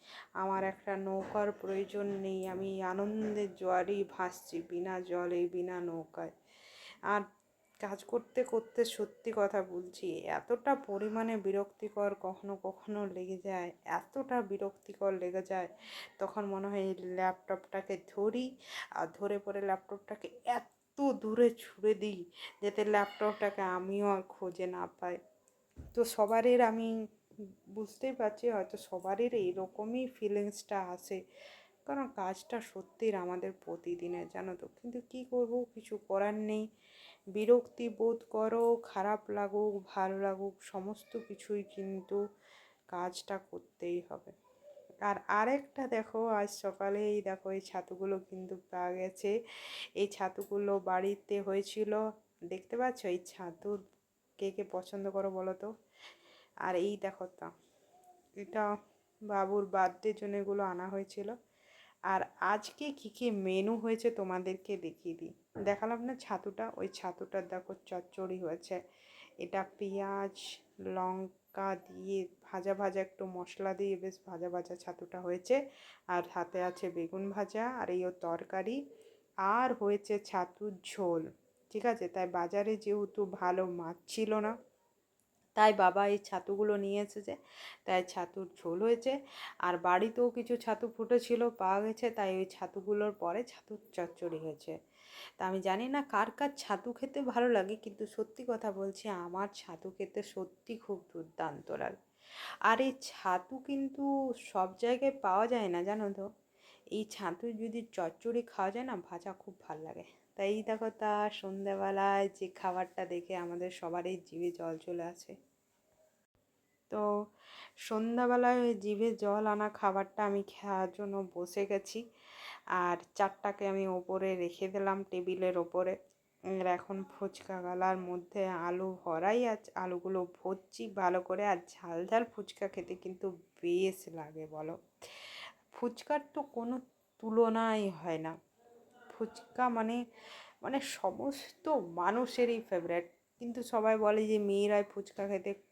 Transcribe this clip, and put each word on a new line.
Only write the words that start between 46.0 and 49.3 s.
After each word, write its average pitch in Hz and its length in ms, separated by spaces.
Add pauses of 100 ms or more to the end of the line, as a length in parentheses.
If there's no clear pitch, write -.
আজ 208 220
সকালেই 202 720
দেখো 190 280
এই 190 120
ছাতুগুলো 190 580
কিন্তু 185 360 (160)
পাওয়া 180 200
গেছে। 185 520 (500)